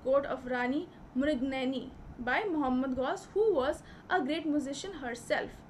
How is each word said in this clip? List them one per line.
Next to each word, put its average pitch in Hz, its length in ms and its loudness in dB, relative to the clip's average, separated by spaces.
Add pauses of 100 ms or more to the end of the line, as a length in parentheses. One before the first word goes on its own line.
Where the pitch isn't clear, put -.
court 277 200 4
of 262 220 -4
Rani 254 420 0 (300)
Mrignani 262 720 0 (300)
by 254 280 0
Muhammad 262 480 2
Ghaus, 285 380 0
who 415 200 6
was 285 280 2 (260)
a 370 120 4
great 311 260 0
musician 294 540 -2
herself. - 500 -2 (200)